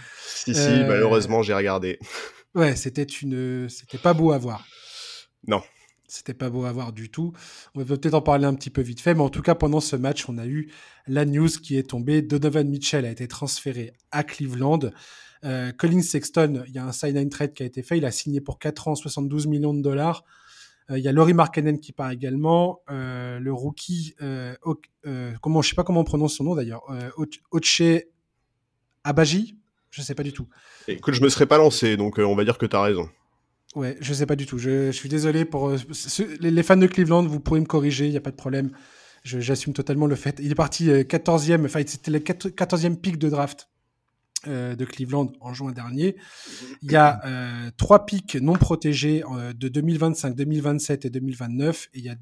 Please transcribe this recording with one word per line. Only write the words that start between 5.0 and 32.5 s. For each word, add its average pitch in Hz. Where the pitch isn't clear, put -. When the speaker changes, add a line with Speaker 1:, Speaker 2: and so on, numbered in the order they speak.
Speaker 1:
Non. 101
Speaker 2:
C'était -
pas 127
beau 123
à 123
voir 120
du 110
tout. 170
On 139
va 135
peut-être 156
en 156
parler 143
un 139
petit -
peu -
vite 120
fait, 175
mais 160
en 139
tout 143
cas, 165
pendant 156
ce 151
match, 135
on 120
a 117
eu 151
la 139
news 147
qui 143
est 131
tombée. 139
Donovan 147
Mitchell 139
a 117
été 120
transféré 123
à 147
Cleveland. 139
Euh, 127
Colin 170
Sexton, 147
il 131
y 131
a 127
un 127
sign 143
and 139
trade 147
qui -
a -
été 127
fait. 170
Il 156
a 127
signé 143
pour -
quatre 151
ans, 151
soixante-douze 147
millions 147
de 143
dollars. 143
Euh, 135
il 127
y 139
a 135
Lauri 160
Markkanen 151
qui -
part 131
également. 151
Euh, 127
le 131
rookie, 151
euh, 131
Ok-, -
euh, 127
comment, 156
je -
sais -
pas 175
comment 175
on -
prononce 151
son -
nom 170
d'ailleurs, 117
euh, 127
Och-, 156
Ochai 165
Agbaji ? 160
Je 143
sais 139
pas 139
du 143
tout. -
Speaker 1:
Écoute, 104
je 123
me 139
serais 139
pas 151
lancé, 127
donc, 101
euh, 104
on 101
va 101
dire 117